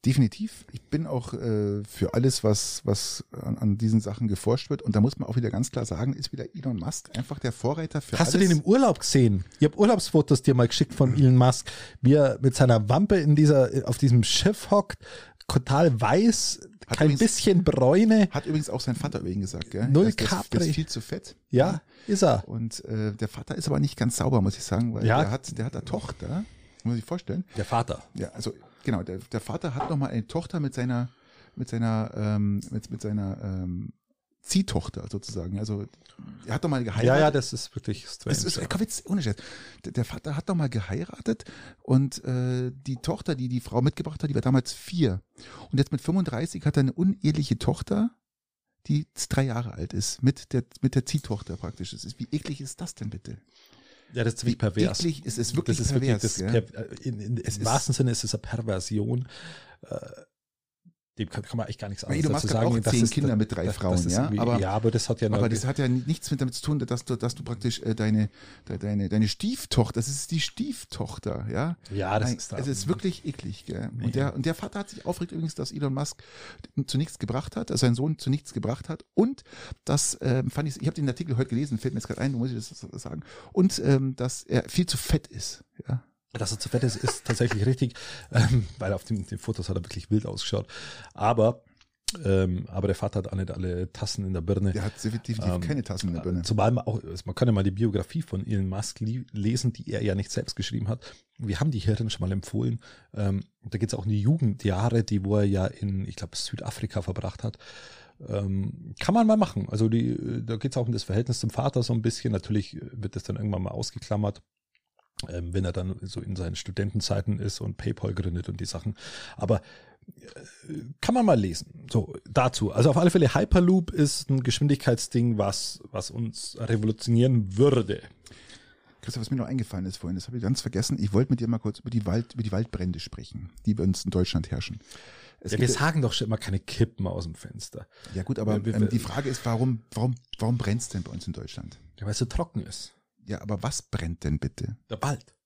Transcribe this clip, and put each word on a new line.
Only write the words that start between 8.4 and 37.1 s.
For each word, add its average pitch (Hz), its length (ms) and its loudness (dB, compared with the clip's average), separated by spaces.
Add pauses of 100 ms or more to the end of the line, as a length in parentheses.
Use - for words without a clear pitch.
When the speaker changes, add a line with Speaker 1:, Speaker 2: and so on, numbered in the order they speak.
Speaker 2:
den 175 180 6
im - 80 4
Urlaub 226 340 6
gesehen? 107 440 4 (160)
Ich 151 40 8
hab 151 140 2
Urlaubsfotos 180 640 6
dir 143 100 6
mal 123 160 6
geschickt - 240 2
von 131 240 4
Elon 127 200 8
Musk, 127 340 6 (320)
wie 127 120 8
er 139 280 6
mit 131 120 4
seiner 117 360 6
Wampe 196 260 6
in 147 180 6
dieser, 147 360 8 (180)
auf 120 80 0
diesem 120 280 6
Schiff - 460 2
hockt, - 320 2 (460)
total 131 500 4
weiß, 170 600 4 (260)
Speaker 1:
Hat - 120 -4
Speaker 2:
kein 156 80 6
Speaker 1:
übrigens 139 140 6
Speaker 2:
bisschen 196 440 6
Bräune. 185 680 6
Speaker 1:
Hat - 140 -4
übrigens 156 240 0
auch 127 140 -2
sein 120 140 -2
Vater - 240 -4
über 92 100 -6
ihn 98 100 -2
gesagt, 95 300 -6
gell? 107 180 -2
Speaker 2:
Null 143 140 6
Speaker 1:
Der 220 80 6
ist, - 100 -2
der 107 60 0
ist, - 60 0
der 190 100 0
ist - 80 -8 (160)
Speaker 2:
Capri. 80 80 0
Speaker 1:
viel 156 120 -2
zu - 140 -8
fett. - 340 -10 (140)
Speaker 2:
Ja, 156 320 4 (260)
ist 202 160 2
er. 120 240 4
Speaker 1:
Und, 113 380 -6
äh, 107 300 -2
der 107 140 -4
Vater - 260 -10
ist - 140 -4
aber 143 120 2
nicht 143 160 0
ganz 123 220 0
sauber, 123 240 2
muss 98 160 0
ich - 60 -10
sagen, 113 280 0
weil - 140 -2
Speaker 2:
Ja. 120 160 4
Speaker 1:
der 196 80 0
hat, - 260 -6
der 110 80 -4
hat 143 100 -8
eine - 120 -8
Tochter, 180 580 -6 (380)
muss - 20 -20
man 120 120 0
sich 110 100 -6
vorstellen. 175 380 -6 (120)
Speaker 2:
Der 101 80 -2
Vater. - 380 -2 (120)
Speaker 1:
Ja, - 180 -6
also, 113 200 -8 (320)
genau, 101 180 -2
der, 92 160 -8 (140)
der 113 80 -4
Vater 123 340 -6
hat - 140 -6
noch 156 80 0
mal 160 140 0
eine 113 160 -4
Tochter 165 340 -6
mit 139 140 -4
seiner, 123 340 -2 (480)
mit 127 140 -6
seiner, 113 440 0
ähm, 104 460 0 (100)
mit, - 200 -8
mit 110 100 -8
seiner, 104 420 -4
ähm, 92 500 -6 (500)
Ziehtochter - 680 -2
sozusagen. 98 480 -8
Also, 104 280 -6 (580)
er - 120 -8
hat - 60 -4
noch 175 60 0
mal 131 160 0
geheiratet. 113 220 0
Speaker 2:
Ja, 131 120 6